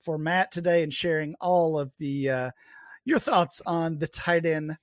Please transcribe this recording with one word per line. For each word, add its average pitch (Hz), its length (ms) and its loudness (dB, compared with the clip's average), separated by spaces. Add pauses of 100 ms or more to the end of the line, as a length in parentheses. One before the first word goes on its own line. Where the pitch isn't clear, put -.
for 156 180 -4
Matt 175 320 0
today 170 320 2
and 156 100 -2
sharing 156 480 -2
all 170 380 2
of 139 200 -6
the, 139 320 -2
uh, 127 200 -2 (540)
your 285 160 2
thoughts 180 440 2
on 165 340 -2
the 156 100 -4
tight 170 360 0
end 156 380 -2